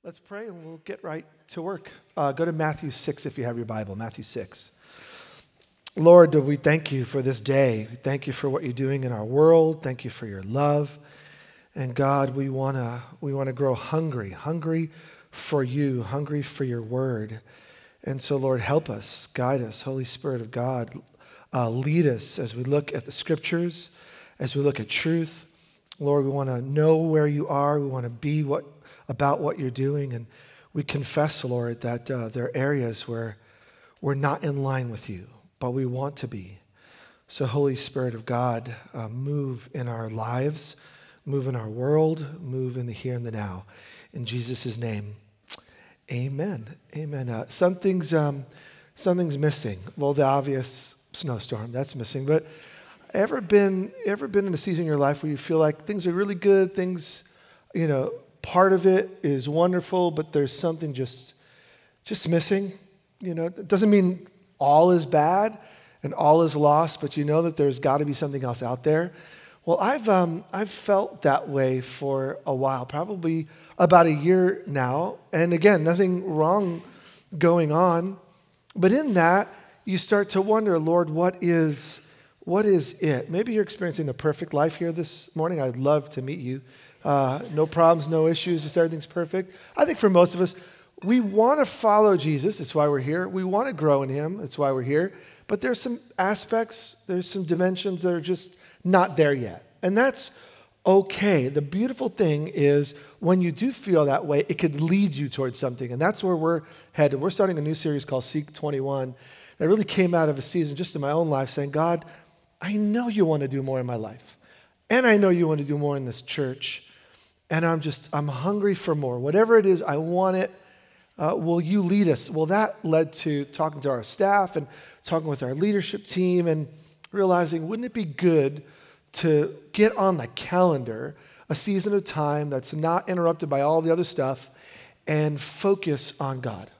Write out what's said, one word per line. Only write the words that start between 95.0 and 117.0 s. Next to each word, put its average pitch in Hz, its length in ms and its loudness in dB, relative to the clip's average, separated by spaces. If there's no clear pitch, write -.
But 202 140 -2
there's 254 180 -2
some 233 220 -6
aspects, 208 800 -4
there's 180 220 -4
some 190 160 -6
dimensions 180 560 -2
that 175 140 0
are 165 80 -4
just 170 340 -6
not 180 340 2
there 147 160 4
yet. 107 360 -8
And 190 160 0
that's 262 320 0
okay. 190 600 4
The 143 120 0
beautiful 220 480 -2
thing 156 400 0
is 143 460 2
when 185 220 4
you 170 100 0
do 220 180 -2
feel 175 360 2
that 139 180 2
way, 147 240 2
it - 80 -2
could 147 240 0
lead 170 340 2
you 139 140 -6
towards 127 300 -4
something. 123 340 -6
And 123 80 -4
that's 185 240 0
where 185 120 2
we're 160 260 0
headed. 139 280 2
We're 170 80 0
starting 190 300 2
a - 20 -2
new 151 140 -2
series 147 320 -2
called 131 180 -4
Seek 151 300 -6
twenty-one 135 600 -4
that 156 100 0
really 208 160 4
came 180 300 2
out 160 160 4
of 139 80 -2
a 127 40 -6
season 151 320 -2
just 180 200 -8
in 151 80 -6
my 139 100 -2
own 165 160 2
life 135 220 0
saying, 143 220 -4
"God, 165 340 0
I 202 140 -4
know 214 320 0
you 202 180 2
wanna 151 200 0
do 135 160 -4
more 131 160 -2
in 127 60 -2
my 123 120 -4
life. 110 420 -12
And 247 180 4
I 220 120 8
know 202 100 6
you 175 180 4
wanna 151 180 0
do 143 120 -2
more 143 220 -2
in 131 80 -6
this 120 160 -8
church. - 580 -6